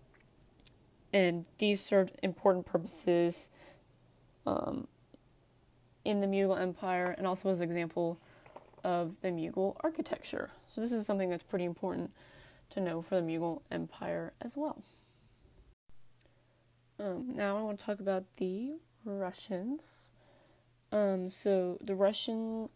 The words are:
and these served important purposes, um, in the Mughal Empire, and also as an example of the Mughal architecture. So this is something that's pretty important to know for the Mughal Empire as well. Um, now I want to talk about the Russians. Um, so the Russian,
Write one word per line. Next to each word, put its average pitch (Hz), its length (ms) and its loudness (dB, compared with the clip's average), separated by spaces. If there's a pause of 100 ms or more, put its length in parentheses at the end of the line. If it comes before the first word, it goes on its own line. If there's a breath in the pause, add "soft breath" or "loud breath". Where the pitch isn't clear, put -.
(1120)
and 175 320 4 (140)
these 208 200 4
served 190 440 4
important 180 420 4
purposes, 170 840 2 (960 loud breath)
um, - 400 -2 (1160)
in 208 180 2
the 196 60 4
Mughal 196 320 4
Empire, 180 580 0
and 190 100 -2
also 185 220 0
as 180 100 2
an 175 60 0
example 170 540 0 (640 loud breath)
of 175 380 0
the 185 80 0
Mughal 175 520 0
architecture. - 680 -4 (140)
So - 160 -8
this 233 100 -2
is 220 140 0
something 196 240 2
that's 175 140 -4
pretty 180 220 -2
important 180 460 -4 (600 loud breath)
to - 80 -6
know 165 220 -2
for 175 140 -2
the 180 60 4
Mughal 165 480 -2
Empire 170 720 -6
as 233 160 -10
well. 285 240 -4 (2250 soft breath)
Um, 254 380 -4
now 202 220 0
I 214 40 -2
want 208 180 -4
to - 60 -20
talk 208 140 -4
about 190 240 0 (140)
the 220 400 -4 (260)
Russians. 202 1040 -6 (840 soft breath)
Um, 190 360 2
so 185 520 2
the 196 120 -4
Russian, 220 840 0